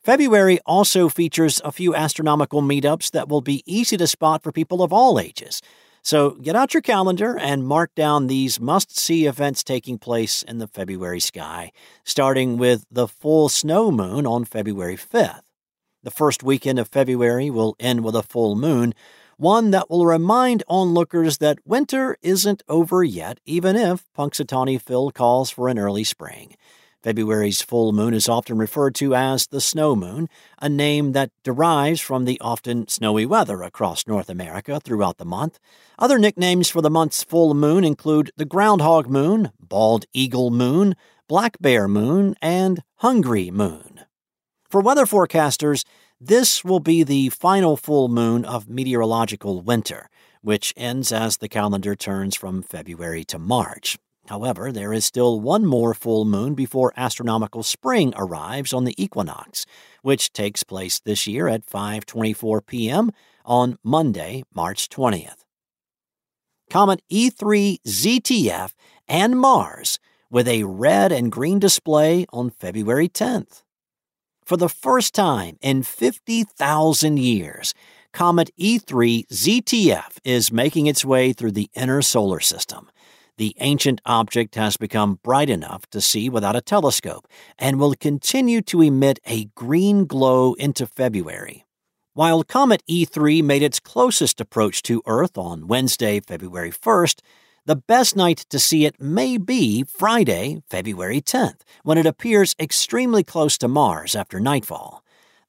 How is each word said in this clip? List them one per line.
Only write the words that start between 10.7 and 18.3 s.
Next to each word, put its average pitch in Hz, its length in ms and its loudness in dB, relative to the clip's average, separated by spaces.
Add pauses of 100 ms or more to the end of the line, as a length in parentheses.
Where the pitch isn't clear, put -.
sky, 82 520 -10 (320)
starting 131 540 0
with 123 320 2
the 120 180 -2
full 151 400 2
snow 180 440 0
moon 110 340 -2
on 120 180 0
February 101 520 -6
fifth. 120 480 -4 (580)
The 123 80 -14
first 147 320 0
weekend 131 380 0
of 113 80 -4
February 127 640 0
will 110 280 0
end 120 240 -2
with 110 120 -4
a 110 80 0
full 113 320 -2